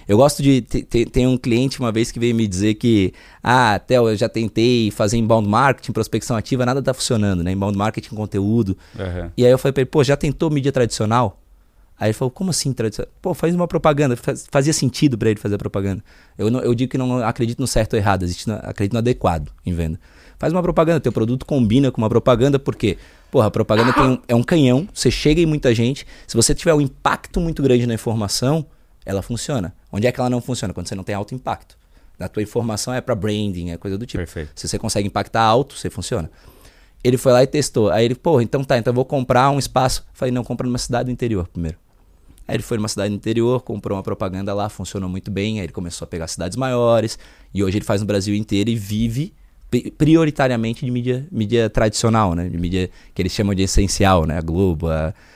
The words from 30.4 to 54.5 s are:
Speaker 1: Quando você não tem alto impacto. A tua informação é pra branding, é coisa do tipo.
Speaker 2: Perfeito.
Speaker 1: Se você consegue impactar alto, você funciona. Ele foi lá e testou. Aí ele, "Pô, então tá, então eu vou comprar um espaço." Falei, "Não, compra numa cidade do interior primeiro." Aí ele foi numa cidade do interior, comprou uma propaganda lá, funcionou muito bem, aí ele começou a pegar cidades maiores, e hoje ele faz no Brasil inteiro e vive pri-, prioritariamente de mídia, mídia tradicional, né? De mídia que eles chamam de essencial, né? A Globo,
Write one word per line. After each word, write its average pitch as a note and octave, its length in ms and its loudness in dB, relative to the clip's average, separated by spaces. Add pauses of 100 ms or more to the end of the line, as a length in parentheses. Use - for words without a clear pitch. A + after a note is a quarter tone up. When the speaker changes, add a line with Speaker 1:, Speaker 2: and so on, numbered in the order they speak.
Speaker 1:
Quando F2 120 -10
você - 60 -10
não F#2+ 100 -8
tem G#2 120 -6
alto G2+ 180 -8
impacto. - 420 -10 (440)
A F2+ 80 -8
tua G#2+ 160 -6
informação A2+ 500 -4
é B2+ 80 -4
pra A#2 140 -4
branding, G2 560 -4
é E2+ 60 -8
coisa G2 200 -6
do A#2 80 -10
tipo. F#2+ 140 -8
Speaker 2:
Perfeito. D#2+ 340 -10
Speaker 1:
Se - 140 -12
você G#2+ 100 -4
consegue G#2 300 -4
impactar G2+ 340 -2
alto, A#2 340 2
você - 140 -8
funciona. F2 400 -6 (760)
Ele B2+ 140 2
foi C3 140 4
lá B2 100 8
e C3 60 4
testou. C3 420 2
Aí A2 160 2
ele, A#2+ 80 2
"Pô, D3 260 2
então C3+ 240 0
tá, C3+ 140 2
então A#2+ 140 0
eu A#2+ 40 0
vou B2+ 100 2
comprar C3 440 2
um C#3+ 80 2
espaço." B2+ 560 0
Falei, B2+ 180 -2
"Não, B2 120 -2
compra B2 240 -6
numa B2 100 -2
cidade B2 280 -2
do B2+ 60 -4
interior A2 360 -2
primeiro." E2 320 -6 (680)
Aí - 80 -4
ele A#2 80 -4
foi A#2 140 -4
numa G#2+ 100 -2
cidade G#2 220 -4
do G#2 60 -4
interior, A#2 480 0
comprou G2+ 340 -8
uma F#2+ 60 -8
propaganda G2 500 -6
lá, G2+ 160 -4
funcionou F#2+ 400 -8
muito F#2+ 220 -8
bem, G#2 280 -4
aí F#2 60 -6
ele D#2 80 -10
começou E2+ 320 -10
a - 20 -10
pegar E2 200 -8
cidades F2+ 280 -8
maiores, A#2+ 640 2 (340)
e G2 120 -2
hoje F#2+ 160 0
ele - 60 -6
faz G#2 160 0
no G#2+ 60 -4
Brasil G2+ 280 0
inteiro G#2 340 0
e A#2 60 0
vive A2+ 580 -4 (360)
pri-, - 220 -2
prioritariamente C#3+ 920 2
de B2 40 -4
mídia, B2 400 -2
mídia A2 400 0
tradicional, A2 640 2
né? F2 140 -2
De E2 100 -6
mídia F2 320 -2 (240)
que - 80 -4
eles F2+ 120 -2
chamam G2+ 200 0
de F#2 100 2
essencial, F#2+ 640 2
né? D#2 120 -2
A E2+ 40 -2
Globo, E2 480 0